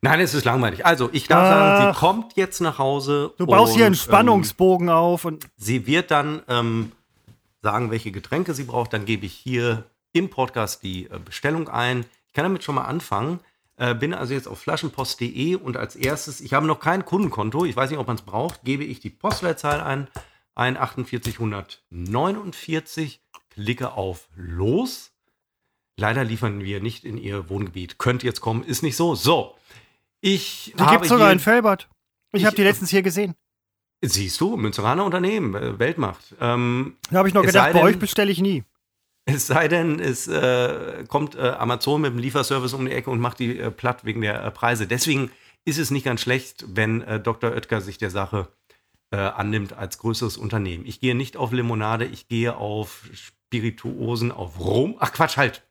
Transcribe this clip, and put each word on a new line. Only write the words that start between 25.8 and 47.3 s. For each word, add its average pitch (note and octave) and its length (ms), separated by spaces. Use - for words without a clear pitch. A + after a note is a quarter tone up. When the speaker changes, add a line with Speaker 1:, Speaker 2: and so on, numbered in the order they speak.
Speaker 1:
Leider A2+ 260
liefern G#2+ 400
wir G2 180
nicht A#2 220
in A2 140
ihr G2 320
Wohngebiet. F#2 500
Könnte B2 260
jetzt A#2+ 160
kommen, A#2 220
ist - 180
nicht C3+ 140
so. E3+ 180
So, B2+ 420
ich - 540
Speaker 2:
Die - 60
Speaker 1:
habe - 120
Speaker 2:
gibt's D#4+ 160
sogar A#3 180
Speaker 1:
hier G3 60
Speaker 2:
in F#3 60
Felbert. A3 480
Ich G3+ 100
Speaker 1:
ich G3+ 60
Speaker 2:
hab G#3+ 80
die G#3 80
letztens G3 260
hier F#3+ 140
gesehen. F#3 320
Speaker 1:
Siehst G2+ 400
du, G3+ 160
Münsteraner A#2 480
Unternehmen, F#3 480
äh, G#2 240
Weltmacht. A#2+ 640
Ähm, B2 540
Speaker 2:
Da F3+ 80
hab F#3+ 80
ich F#3+ 80
noch G3 80
Speaker 1:
es - 60
Speaker 2:
gedacht, D#3 180
Speaker 1:
sei D#3+ 60
Speaker 2:
bei F3 60
Speaker 1:
denn E3 100
Speaker 2:
euch F#3 100
bestell G3+ 320
ich E3 100
nie. F#3 220
Speaker 1:
Es C#3 200
sei D#3+ 220
denn, E3 320
es, C#3 280
äh, C3 800
kommt, D3 280
äh, B2+ 140
Amazon B2 520
mit C#3 120
dem A#2+ 60
Lieferservice B2+ 540
um C3+ 120
die C3 80
Ecke B2+ 180
und A#2+ 80
macht A#2+ 200
die, B2 200
äh, A#2 100
platt - 360
wegen A2 160
der, G#2+ 220
äh, A2 80
Preise. A#2 360
Deswegen C3 420
ist D3 120
es C#3 140
nicht C#3 140
ganz B2 160
schlecht, - 460
wenn, A2 360
äh, G#2+ 160
Doktor A2+ 320